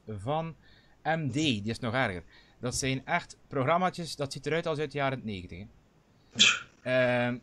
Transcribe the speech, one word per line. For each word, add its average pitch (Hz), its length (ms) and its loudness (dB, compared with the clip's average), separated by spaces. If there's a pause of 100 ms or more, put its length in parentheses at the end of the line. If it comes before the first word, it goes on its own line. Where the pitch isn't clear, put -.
van 143 480 -4 (480)
M 156 260 0
D, 110 40 -2
die 131 360 2
is 113 100 -4
nog 113 140 -2
erger. 110 300 0 (360)
Dat 120 160 -4
zijn 131 300 -2
echt 170 320 -2 (100)
programmaatjes, 165 680 0
dat 139 180 -4
ziet 139 120 -10
eruit 160 220 0
als 156 120 -2
uit 151 120 -4
de 147 60 -6
jaren 131 260 0
negentig, 90 360 -8
hè. 101 80 -12 (1120)
Ehm, 123 600 2